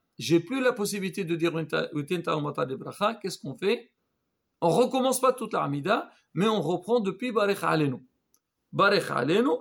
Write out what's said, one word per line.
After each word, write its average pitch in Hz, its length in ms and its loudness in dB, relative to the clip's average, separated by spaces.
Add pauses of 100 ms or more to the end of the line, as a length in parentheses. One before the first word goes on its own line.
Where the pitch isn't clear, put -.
(180)
j'ai 151 220 2
plus 240 200 -4
la 254 140 4
possibilité 196 500 -4
de 165 120 -2
dire 165 180 0
Witin 160 680 -2
Tal 160 200 -2
Matar 147 240 -4
Levracha. 196 560 -4
Qu'est-ce 185 160 -8
qu'on 131 180 -10
fait ? 214 360 -2 (680)
On 170 100 2
recommence 254 520 2
pas 254 120 4
toute 226 200 -8
la - 80 0
Hamida, 147 480 -2 (240)
mais 180 140 2
on 214 160 2
reprend 180 360 0
depuis 202 320 -4
Barech 202 300 0
Aleinu. 156 360 2 (720)
Barech 196 400 2
Aleinu, 180 500 2